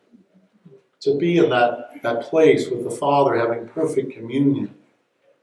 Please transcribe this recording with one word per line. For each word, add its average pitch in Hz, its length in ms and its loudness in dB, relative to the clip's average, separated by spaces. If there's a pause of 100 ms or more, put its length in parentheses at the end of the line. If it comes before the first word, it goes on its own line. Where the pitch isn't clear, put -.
(1000)
To 139 140 0
be 170 220 0
in 165 140 4
that, - 500 0
that 117 220 -4
place 156 460 4
with 120 140 -4
the - 60 -8
Father, 143 460 0
having 117 320 -2
perfect - 460 -4
communion, 120 600 -2 (680)